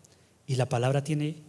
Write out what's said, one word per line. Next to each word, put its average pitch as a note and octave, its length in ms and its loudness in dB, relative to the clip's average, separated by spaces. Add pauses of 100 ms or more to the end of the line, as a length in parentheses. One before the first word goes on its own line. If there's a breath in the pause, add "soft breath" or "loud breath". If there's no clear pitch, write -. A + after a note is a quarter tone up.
(460 soft breath)
y C3+ 80 -2
la B2 140 2
palabra C3+ 340 2
tiene, D3+ 340 -2 (120)